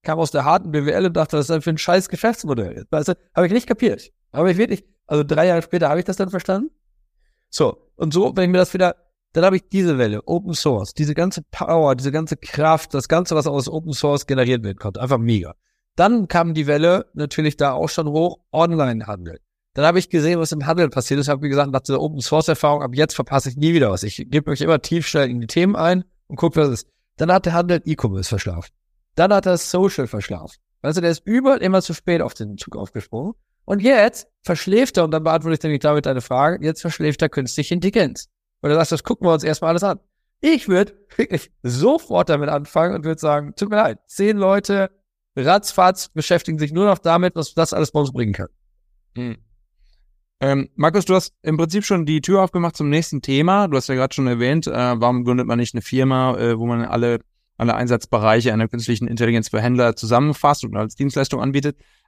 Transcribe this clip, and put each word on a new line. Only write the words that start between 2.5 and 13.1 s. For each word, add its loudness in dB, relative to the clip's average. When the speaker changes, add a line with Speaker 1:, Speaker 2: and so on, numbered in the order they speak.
Speaker 1:
Weißt -2
du, 0
habe 4
ich 0
nicht 0
kapiert. -2
Habe 2
ich 2
wirklich, 0
also 0
drei 2
Jahre 2
später 0
habe 0
ich -4
das -4
dann -2
verstanden. -4
So, -2
und -4
so, 0
wenn 0
ich 2
mir 2
das 2
wieder, 0
dann 2
habe 4
ich -4
diese 0
Welle, 0
Open -4
Source, -2
diese -2
ganze -2
Power, 2
diese -4
ganze -4
Kraft, 0
das -4
Ganze, 0